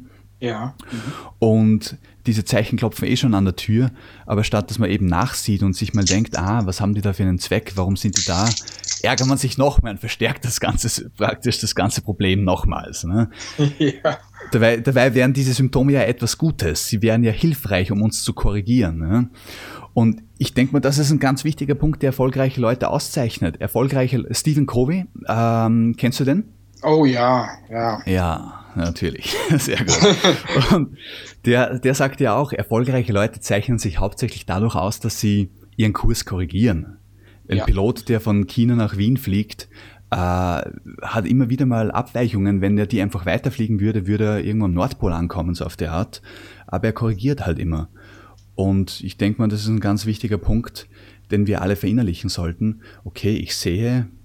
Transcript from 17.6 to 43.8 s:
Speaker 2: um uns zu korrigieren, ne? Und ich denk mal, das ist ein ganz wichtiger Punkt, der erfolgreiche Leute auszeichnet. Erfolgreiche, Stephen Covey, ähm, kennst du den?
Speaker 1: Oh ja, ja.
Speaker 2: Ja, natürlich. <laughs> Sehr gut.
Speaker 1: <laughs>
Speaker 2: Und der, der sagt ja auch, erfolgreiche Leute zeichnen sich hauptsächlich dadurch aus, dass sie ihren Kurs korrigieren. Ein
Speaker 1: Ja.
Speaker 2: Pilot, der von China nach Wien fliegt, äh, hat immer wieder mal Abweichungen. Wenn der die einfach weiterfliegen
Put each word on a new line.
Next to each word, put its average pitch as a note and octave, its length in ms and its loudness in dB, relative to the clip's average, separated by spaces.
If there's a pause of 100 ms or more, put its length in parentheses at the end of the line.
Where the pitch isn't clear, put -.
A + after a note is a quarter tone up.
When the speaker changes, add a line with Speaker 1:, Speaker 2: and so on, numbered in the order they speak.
Speaker 2:
um G#2 120 0
uns A2 200 0
zu - 120 -4
korrigieren, G2+ 640 0
ne? G2+ 300 0 (640)
Und A2+ 280 2 (160)
ich - 160 -2
denk C3 180 2
mal, C#3+ 80 2
das C3+ 180 2
ist D3 120 2
ein D3+ 80 4
ganz C3+ 260 0
wichtiger D3 300 -2
Punkt, D3+ 280 -2
der C#3 60 2
erfolgreiche C3 520 0
Leute A#2+ 300 0
auszeichnet. - 680 -2
Erfolgreiche, B2+ 720 0
Stephen C#3+ 340 2
Covey, D3+ 400 2 (220)
ähm, A2+ 720 4
kennst C3+ 220 0
du C#3+ 40 0
den? D#3 200 2 (380)
Speaker 1:
Oh D#3 240 4
ja, B2 420 2 (220)
ja. A2+ 360 -2
Speaker 2:
Ja, F2+ 580 -2 (100)
natürlich. E2+ 600 -4 (120)
<laughs> D#3+ 120 4
Sehr - 260 -2
gut. C3+ 140 0 (540)
Speaker 1:
<laughs> C#3 200 2
Speaker 2:
Und D#3+ 240 0 (480)
der, A#2+ 340 2
der B2+ 160 2
sagt C3+ 260 -2
ja A2+ 160 4
auch, C#3 160 0
erfolgreiche A#2+ 600 0
Leute - 280 0
zeichnen G#2+ 380 0
sich G2 200 -4
hauptsächlich - 480 -2
dadurch G2+ 280 0
aus, F#2 260 -2
dass - 200 -4
sie G#2 300 2 (260)
ihren G#2+ 160 2
Kurs - 320 0
korrigieren. F#2 760 -2 (500)
Ein G2 100 0
Speaker 1:
Ja. - 60 -2
Speaker 2:
Pilot, G#2 440 2
der A2+ 120 2
von G#2 260 2
China A#2+ 300 2
nach G#2+ 200 0
Wien A2+ 200 2
fliegt, G#2 520 -4 (420)
äh, - 60 -2
hat F2+ 1120 -4
immer B2 240 2
wieder C3+ 160 0
mal A2+ 240 0
Abweichungen. G2+ 680 0
Wenn G2 160 2
der G#2 100 2
die G2 160 0
einfach G2 240 -4
weiterfliegen A2 540 0